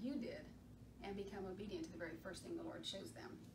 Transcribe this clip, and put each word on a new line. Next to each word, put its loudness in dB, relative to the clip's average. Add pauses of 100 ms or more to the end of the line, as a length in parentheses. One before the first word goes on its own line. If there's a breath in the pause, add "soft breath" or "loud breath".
you 8
did 2 (580)
and 2
become 2
obedient 0
to -2
the -6
very 0
first -2
thing 0
the 2
Lord -2
shows 0
them, -4 (240)